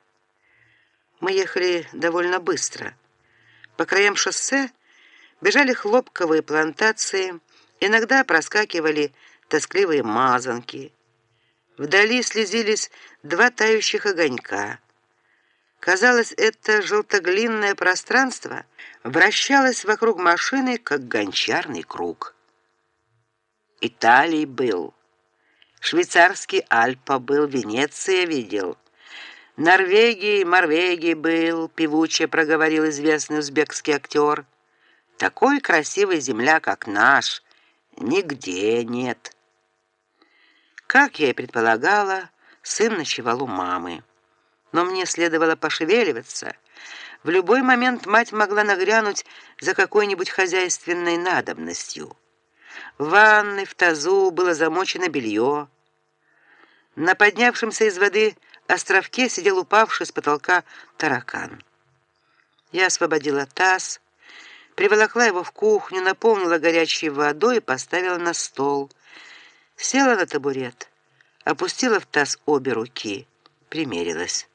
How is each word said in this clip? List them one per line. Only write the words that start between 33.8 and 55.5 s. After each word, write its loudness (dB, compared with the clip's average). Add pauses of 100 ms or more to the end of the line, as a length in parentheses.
актер. 0 (720)
«Такой 2
красивой 0
земля, 2
как -4
наш, 2 (540)
нигде -2
нет». -6 (1500)
Как 4
я 4
и 0
предполагала, 0 (340)
сын 0
ночевал -4
у -4
мамы. -6 (680)
Но 0
мне -4
следовало 0
пошевеливаться. -2 (680)
В -4
любой 2
момент 0
мать 2
могла 0
нагрянуть 0 (340)
за -2
какой-нибудь 0
хозяйственной -2
надобностью. -6 (840)
В -4
ванной, 4
в -16
тазу 2
было 0
замочено -2
белье. -2 (1300)